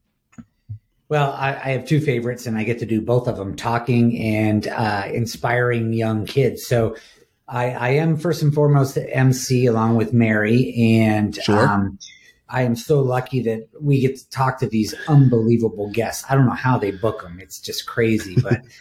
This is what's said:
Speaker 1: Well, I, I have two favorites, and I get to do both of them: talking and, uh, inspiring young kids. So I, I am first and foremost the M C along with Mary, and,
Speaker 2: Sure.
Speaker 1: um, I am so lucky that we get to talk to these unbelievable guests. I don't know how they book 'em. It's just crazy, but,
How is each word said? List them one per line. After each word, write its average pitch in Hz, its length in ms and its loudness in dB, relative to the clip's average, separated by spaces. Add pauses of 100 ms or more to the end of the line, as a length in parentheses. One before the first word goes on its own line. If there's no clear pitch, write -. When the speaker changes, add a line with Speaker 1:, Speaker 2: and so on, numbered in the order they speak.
(1120)
Speaker 1:
Well, 143 220 0
I, 135 180 -4
I 135 220 -8
have 123 140 -6
two 151 140 2
favorites, 120 460 -4
and 110 100 -4
I 110 80 -2
get 120 140 -2
to 110 80 -8
do 107 160 -2
both 123 260 0
of 101 80 -4
them: 95 180 -8
talking 117 640 0
and, 107 480 0
uh, 104 460 -2
inspiring 120 800 -2
young 110 320 -2
kids. 123 420 -2
So 113 300 0 (500)
I, 123 260 -4
I 120 180 -4
am 156 260 2
first 156 260 -2
and 147 120 2
foremost 143 400 2
the - 200 -6
M 131 200 4
C 123 320 0
along 113 300 2
with 110 180 0
Mary, 113 600 2
and, 110 600 4
Speaker 2:
Sure. 107 320 2
Speaker 1:
um, 98 300 -2 (500)
I 127 140 -2
am 123 140 0
so 143 240 2
lucky 127 420 -2
that 113 260 -4 (100)
we 143 220 2
get 131 160 0
to - 140 -20
talk 131 300 -2
to 120 60 -2
these 107 280 -2 (120)
unbelievable 117 840 4
guests. 107 400 -4
I 135 40 2
don't 135 120 4
know 104 60 2
how 127 260 0
they 98 140 -2
book 104 320 -4
'em. 87 160 -16
It's - 200 -20
just - 260 -12
crazy, 107 540 -2
but, 104 220 0 (180)